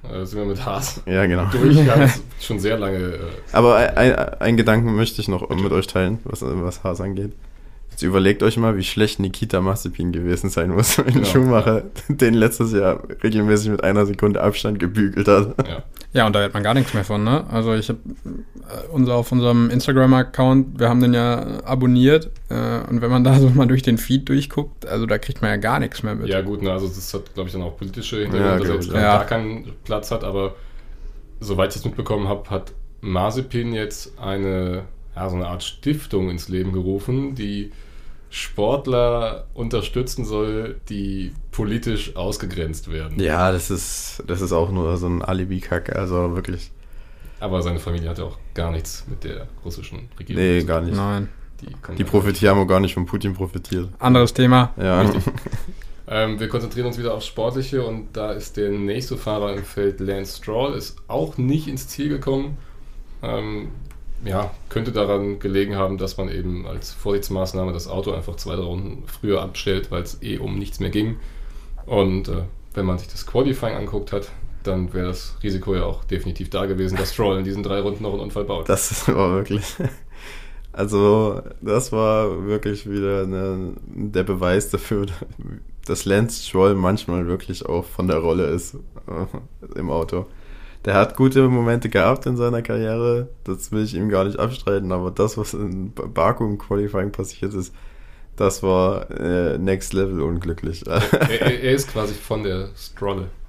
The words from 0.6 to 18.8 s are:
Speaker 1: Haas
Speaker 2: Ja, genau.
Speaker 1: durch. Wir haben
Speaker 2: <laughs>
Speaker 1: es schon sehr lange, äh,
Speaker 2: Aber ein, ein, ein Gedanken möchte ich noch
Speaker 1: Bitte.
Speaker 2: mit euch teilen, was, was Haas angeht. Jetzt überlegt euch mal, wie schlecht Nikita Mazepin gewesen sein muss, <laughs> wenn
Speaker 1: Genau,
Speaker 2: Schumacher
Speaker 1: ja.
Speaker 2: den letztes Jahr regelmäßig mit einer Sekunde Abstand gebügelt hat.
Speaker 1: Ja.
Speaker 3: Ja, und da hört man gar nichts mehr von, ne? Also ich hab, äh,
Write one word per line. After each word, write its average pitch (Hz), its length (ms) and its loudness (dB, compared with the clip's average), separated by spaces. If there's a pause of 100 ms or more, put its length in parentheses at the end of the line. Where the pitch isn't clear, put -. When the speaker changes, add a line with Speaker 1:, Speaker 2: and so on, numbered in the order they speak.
Speaker 1:
Haas - 400 -4
Speaker 2:
Ja, 95 200 4
genau. 87 260 4
Speaker 1:
durch. 143 240 8
Wir 147 180 10
haben 147 80 8
Speaker 2:
<laughs> - 380 4
Speaker 1:
es - 60 -10
schon 107 140 -2
sehr 107 180 2
lange, 98 200 0
äh, 90 200 -2 (340)
Speaker 2:
Aber 120 260 8
ein, - 200 4
ein, 123 160 8 (260)
ein 113 180 4
Gedanken 110 380 4
möchte 110 260 0
ich - 60 -4
noch 92 200 -2
Speaker 1:
Bitte. 92 140 0
Speaker 2:
mit 98 100 2
euch 92 160 2
teilen, 95 360 0
was, - 200 -8
was 87 400 -4
Haas 90 180 -2
angeht. 98 320 -4 (560)
Jetzt - 140 -8
überlegt 95 380 4
euch 110 140 4
mal, 113 220 2
wie 92 80 -2
schlecht - 340 0
Nikita 98 400 0
Mazepin 90 540 0
gewesen 87 360 0
sein 87 200 0
muss, 101 280 4
<laughs> 147 80 4
wenn 127 80 2
Speaker 1:
Genau, 117 120 4
Speaker 2:
Schumacher 113 540 6
Speaker 1:
ja. - 360 -6
Speaker 2:
den 117 200 6
letztes 113 360 4
Jahr 98 320 4 (180)
regelmäßig 107 480 4
mit 104 140 0
einer 101 220 6
Sekunde 101 360 2
Abstand 104 380 0
gebügelt 98 480 2
hat. 101 400 4
Speaker 1:
Ja. 82 160 -8 (300)
Speaker 3:
Ja, 117 140 6
und 101 80 2
da 104 40 6
hört 101 140 0
man 104 100 0
gar 107 100 4
nichts 131 200 2
mehr 101 120 0
von, 104 180 0
ne? 131 260 2
Also 113 240 0
ich 110 140 0
hab, 117 80 -2
äh, - 960 -12